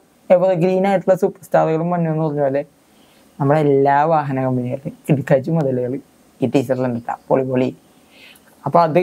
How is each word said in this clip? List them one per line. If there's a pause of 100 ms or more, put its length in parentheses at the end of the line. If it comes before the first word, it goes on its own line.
(360)
എവർഗ്രീൻ
ആയിട്ടുള്ള
സൂപ്പർ
സ്റ്റാറുകളും
വന്നു
എന്ന്
പറഞ്ഞ
പോലെ (800)
നമ്മുടെ
എല്ലാ
വാഹന
കമ്പനികളിലും (120)
കിടക്കാച്ചി
മുതലുകൾ (480)
ഈ
ടീച്ചറിലുണ്ട്
ട്ടാ. (120)
പൊളി,
പൊളി. (880)
അപ്പൊ
അത്